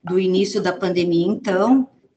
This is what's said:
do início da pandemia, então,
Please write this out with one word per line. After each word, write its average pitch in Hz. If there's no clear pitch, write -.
do 180
início 190
da 175
pandemia, 175
então, 214